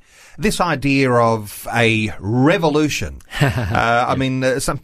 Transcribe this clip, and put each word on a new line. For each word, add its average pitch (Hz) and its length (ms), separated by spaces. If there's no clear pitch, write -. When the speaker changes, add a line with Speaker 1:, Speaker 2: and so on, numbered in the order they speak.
Speaker 1:
This 202 220
idea 139 500
of 117 600
a 110 460
revolution. 143 1000
Speaker 2:
<laughs> - 0
Speaker 1:
Uh, 120 680
I 131 80
mean, 131 280
uh, 131 160
some, 143 240